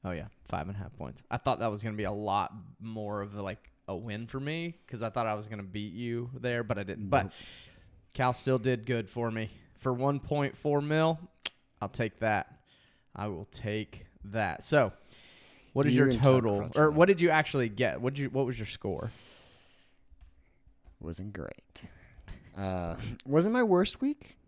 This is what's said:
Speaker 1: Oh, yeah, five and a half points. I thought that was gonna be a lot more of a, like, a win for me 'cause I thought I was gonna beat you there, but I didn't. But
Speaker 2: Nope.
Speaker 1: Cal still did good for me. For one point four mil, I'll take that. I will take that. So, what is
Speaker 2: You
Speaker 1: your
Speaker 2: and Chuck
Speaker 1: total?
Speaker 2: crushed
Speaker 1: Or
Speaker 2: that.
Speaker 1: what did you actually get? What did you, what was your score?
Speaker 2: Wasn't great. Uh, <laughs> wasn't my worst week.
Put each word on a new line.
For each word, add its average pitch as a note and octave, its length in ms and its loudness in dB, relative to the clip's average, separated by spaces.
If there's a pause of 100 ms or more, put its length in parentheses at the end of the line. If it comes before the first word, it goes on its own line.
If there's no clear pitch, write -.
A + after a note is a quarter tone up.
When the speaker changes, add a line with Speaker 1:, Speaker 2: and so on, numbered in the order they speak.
Speaker 1:
Oh, F#2 80 -4
yeah, F2 160 -8 (200)
five E2+ 200 -6
and G2+ 80 -10
a G2+ 40 -8
half - 180 -12
points. - 320 -12
I B2 80 -4
thought B2+ 220 -2
that A2+ 120 0
was G#2 120 -8
gonna G#2+ 140 -6
be G#2+ 80 -4
a F#2+ 60 -2
lot G2+ 420 0 (260)
more G#2+ 420 -6
of G2+ 140 -10
a, G#2 60 -8
like, G2 300 -8 (160)
a G2 80 -6
win A2 320 -8
for C3+ 120 -8
me E3 360 -6 (120)
'cause A2+ 140 -8
I A2+ 80 -2
thought A#2 180 -2
I A2 60 0
was G#2+ 160 -6
gonna G#2 140 -8
beat G2 300 -8
you A#2 400 -6
there, A#2+ 300 -2
but G#2 140 -2
I G2+ 60 -6
didn't. G2 260 -6
But - 140 4
Speaker 2:
Nope. G2 100 -8 (800)
Speaker 1:
Cal B2+ 200 2
still C3 260 2
did A2+ 260 0
good A#2 240 -2
for A#2 220 -2
me. A2 180 -4 (280)
For C3 160 -2
one C3+ 260 2
point C#3+ 380 -2
four C#3+ 240 2
mil, D#3 380 2 (640)
I'll G2+ 80 -4
take A2+ 300 -4
that. G#2+ 420 -2 (540)
I G2+ 120 -4
will G2 180 -6
take - 600 -6 (200)
that. G2+ 380 -4
So, B2+ 300 4 (800)
what C#3 120 4
is B2+ 80 6
Speaker 2:
You B2+ 60 6
Speaker 1:
your C#3+ 60 10
Speaker 2:
and C3 80 4
Chuck A2 100 2
Speaker 1:
total? A#2+ 360 6
Speaker 2:
crushed A#2 180 -2
Speaker 1:
Or D3+ 80 8
Speaker 2:
that. D3+ 100 6
Speaker 1:
what E3 120 10
did G3 140 6
you F3 80 6
actually D3+ 400 2
get? G2+ 320 0
What B2+ 120 0
did C#3+ 100 -6
you, C3 60 -4
what C3 160 0
was B2 140 -4
your A2 80 -6
score? G#2 440 -6 (1900)
Speaker 2:
Wasn't F#2+ 340 -10
great. - 500 -12 (760)
Uh, F#2 380 -4 (160)
<laughs> - 140 -12
wasn't E3 280 4
my B3 100 4
worst F#3 380 2
week. - 340 -4 (120)